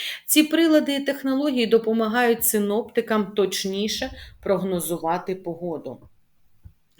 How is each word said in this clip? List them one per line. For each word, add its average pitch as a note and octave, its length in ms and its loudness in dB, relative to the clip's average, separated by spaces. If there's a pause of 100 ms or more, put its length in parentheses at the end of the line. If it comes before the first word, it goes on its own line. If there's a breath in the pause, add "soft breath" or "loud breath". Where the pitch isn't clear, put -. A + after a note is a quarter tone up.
(260 loud breath)
Ці D4+ 160 6
прилади D4+ 520 4
і C#4 100 -2
технології C4+ 600 0
допомагають A3+ 800 2
синоптикам G#3+ 800 0
точніше G3 840 -2 (320 loud breath)
прогнозувати F3 920 -2
погоду, E3+ 760 -10 (920)